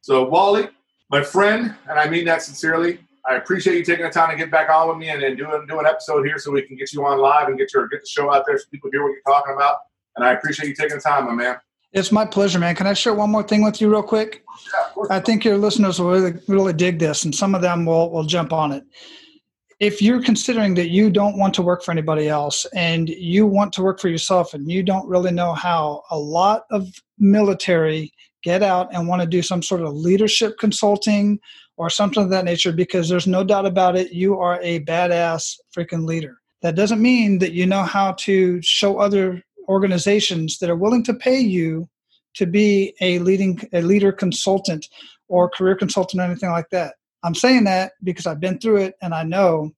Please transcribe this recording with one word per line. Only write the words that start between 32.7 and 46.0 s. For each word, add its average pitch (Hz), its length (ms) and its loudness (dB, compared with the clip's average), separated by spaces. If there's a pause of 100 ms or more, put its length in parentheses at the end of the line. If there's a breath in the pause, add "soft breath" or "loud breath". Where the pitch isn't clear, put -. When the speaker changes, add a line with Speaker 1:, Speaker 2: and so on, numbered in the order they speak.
Speaker 2:
because 175 360 -2
there's 180 180 0
no 190 180 2
doubt 196 220 2
about 185 300 2
it, 185 160 -2
you 190 260 0
are 175 240 0
a 170 220 -2
badass 170 720 -2 (220)
freaking 170 280 -6
leader. 160 340 -6 (240)
That 170 120 -2
doesn't 214 260 0
mean 226 380 4
that 175 140 0
you 180 140 0
know 196 160 2
how 196 300 0
to 185 500 0
show - 360 0
other 190 440 0 (260)
organizations 190 880 0
that 175 120 -2
are 170 60 2
willing 226 280 2
to 233 100 0
pay 262 240 0
you 175 500 0 (460)
to 196 120 -2
be 196 540 2
a 180 180 2
leading, 185 420 0 (120)
a 175 80 0
leader 196 320 2
consultant 190 760 -2 (400 loud breath)
or 180 200 2
career 185 280 0
consultant 185 440 -2